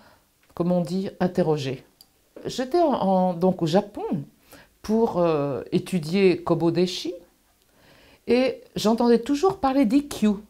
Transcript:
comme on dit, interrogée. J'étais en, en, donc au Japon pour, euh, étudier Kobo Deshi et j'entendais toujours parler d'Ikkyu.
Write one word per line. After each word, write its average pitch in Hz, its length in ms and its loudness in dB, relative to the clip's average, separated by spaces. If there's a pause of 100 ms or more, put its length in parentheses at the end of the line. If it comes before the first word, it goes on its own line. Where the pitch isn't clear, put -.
(540)
comme 175 160 -2
on 180 120 2
dit, 190 360 -6
interrogée. 151 640 -2 (600)
J'étais 262 340 -4
en, 320 140 2
en, 185 420 0
donc 180 280 0
au 170 40 0
Japon 208 380 -2 (760)
pour, 226 380 0
euh, 147 440 0 (100)
étudier 180 680 0
Kobo 170 320 0
Deshi 180 440 -2 (1160)
et 254 340 0 (140)
j'entendais 226 420 4
toujours 285 400 0
parler 269 280 2
d'Ikkyu. 214 480 0 (160)